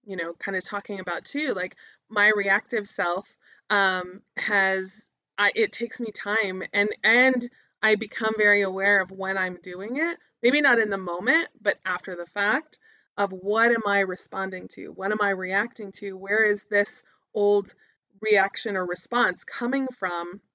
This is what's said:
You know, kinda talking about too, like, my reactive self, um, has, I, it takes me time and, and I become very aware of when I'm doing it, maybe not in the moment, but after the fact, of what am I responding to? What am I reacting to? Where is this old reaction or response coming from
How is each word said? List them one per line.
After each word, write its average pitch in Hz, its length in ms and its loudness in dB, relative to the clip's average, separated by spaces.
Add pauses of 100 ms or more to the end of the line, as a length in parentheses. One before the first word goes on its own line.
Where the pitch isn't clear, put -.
You 196 120 -8
know, 170 160 -6
kinda 190 280 -4
talking 202 380 -8
about 180 240 -8
too, 285 300 -4
like, 185 220 -6 (340)
my 208 260 4
reactive 202 520 0
self, 180 460 -4 (360)
um, 185 520 0 (140)
has, 190 720 -2 (300)
I, 202 180 2
it 214 160 0
takes - 300 -10
me 220 100 -6
time 202 520 -4 (100)
and, 208 160 2 (140)
and 247 460 4 (320)
I 214 140 4
become 220 420 -4
very 208 260 6
aware 196 360 2
of 185 120 -2
when 190 260 -4
I'm 185 240 -4
doing 185 340 -8
it, 339 220 -2 (260)
maybe 269 160 6
not 262 200 4
in 214 100 0
the 196 80 -2
moment, 190 500 0 (140)
but 196 240 0
after 185 320 -6
the 175 80 -8
fact, 208 540 -2 (380)
of 196 160 0
what 208 380 2
am 226 140 2
I 202 140 2
responding 185 680 -6
to? - 180 -14
What 185 240 -6
am 214 100 0
I 202 100 2
reacting 196 640 -4
to? 196 220 -10
Where 196 300 0
is 208 180 0
this 202 400 -2 (300)
old 202 400 2 (480)
reaction 202 560 2
or 185 80 0
response 180 580 -2
coming 262 460 -2
from 175 500 -6 (160)